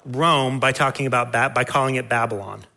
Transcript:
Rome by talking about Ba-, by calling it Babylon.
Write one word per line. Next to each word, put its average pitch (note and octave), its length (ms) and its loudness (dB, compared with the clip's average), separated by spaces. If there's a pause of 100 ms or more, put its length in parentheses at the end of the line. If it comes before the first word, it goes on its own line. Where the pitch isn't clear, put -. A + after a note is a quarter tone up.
Rome C3+ 560 2
by C3 120 2
talking C3+ 340 -2
about A#2+ 260 0
Ba-, A#2+ 220 2
by B2+ 100 0
calling C3+ 300 0
it B2+ 160 -4
Babylon. G#2+ 560 -4 (100)